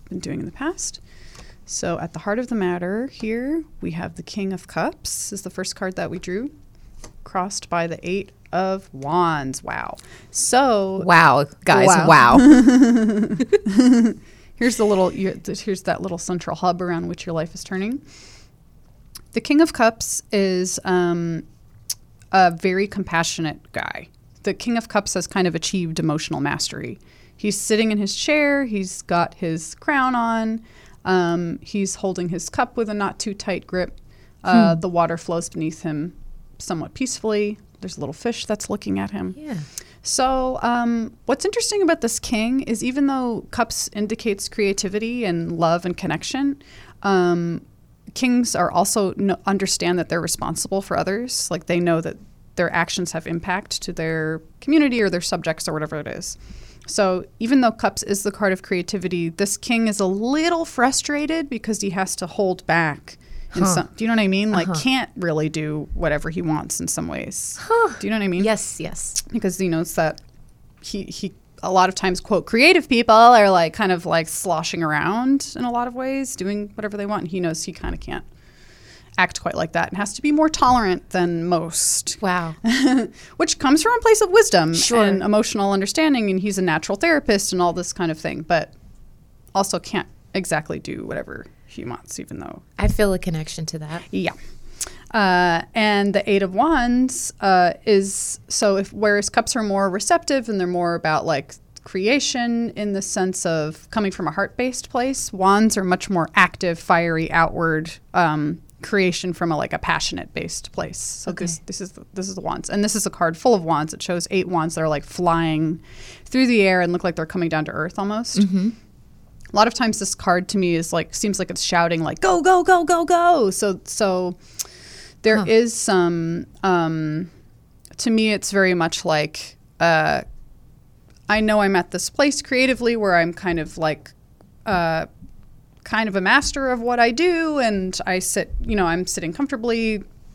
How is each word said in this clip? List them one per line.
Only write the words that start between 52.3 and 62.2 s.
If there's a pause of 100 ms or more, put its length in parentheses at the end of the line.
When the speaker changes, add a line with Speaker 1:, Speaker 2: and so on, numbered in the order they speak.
Speaker 1:
their
actions
have
impact
to
their (180)
community
or
their
subjects
or
whatever
it
is. (520)
So (140)
even
though
cups
is
the
card
of
creativity,
this
king
is
a
little
frustrated
because
he
has
to